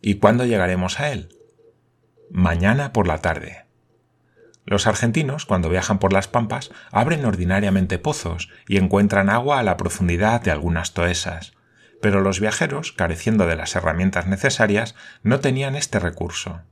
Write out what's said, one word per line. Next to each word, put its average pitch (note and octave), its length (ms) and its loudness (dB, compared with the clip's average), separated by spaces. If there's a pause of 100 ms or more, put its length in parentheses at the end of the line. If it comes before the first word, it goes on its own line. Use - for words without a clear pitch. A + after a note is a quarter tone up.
"¿Y G#2 140 0
cuándo A#2 280 4
llegaremos F#2 560 0
a C#3+ 120 -2
él?". E2+ 220 -10 (960)
"Mañana F#2 600 0
por G#2 140 2
la D#2 120 0
tarde". D#2 460 -6 (1000)
Los G2+ 200 0
argentinos, B2 600 0
cuando F#2 220 0
viajan F#2 300 0
por F#2+ 140 2
las G2 160 2
pampas, A#2 420 -4 (220)
abren C#3+ 320 0
ordinariamente F#2+ 760 2
pozos E2+ 520 -6 (180)
y G2 80 2
encuentran G2 540 4
agua C3 280 2
a B2 40 0
la F#2+ 140 0
profundidad F2+ 680 0
de - 80 0
algunas E2 420 -2
toesas. E2+ 600 -4 (480)
Pero G2 180 4
los F#2+ 200 0
viajeros, C#3 520 -2
careciendo F2+ 540 0
de E2 100 0
las - 200 -6
herramientas F2 500 0
necesarias, G#2+ 680 0 (280)
no C3 180 2
tenían C3+ 360 -2
este C3 220 -4
recurso. E2+ 720 -6